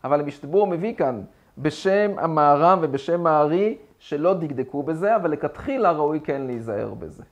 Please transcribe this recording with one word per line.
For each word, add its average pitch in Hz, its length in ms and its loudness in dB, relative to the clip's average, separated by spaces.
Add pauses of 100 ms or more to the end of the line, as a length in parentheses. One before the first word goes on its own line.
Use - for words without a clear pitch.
אבל 147 160 2
המשנה 143 300 -8
ברורה 202 160 4
מביא 185 280 -4
כאן 127 280 -2 (360)
בשם 190 600 0
המהרם 156 640 4
ובשם 165 440 -2
הארי 160 520 2 (200)
שלא 160 360 0
דקדקו 143 480 -4
בזה, 165 340 0
אבל 170 140 0
לכתחילה 185 640 -2
ראוי 151 280 0
כן 139 220 -6
להיזהר 113 520 -6
בזה. 82 380 -14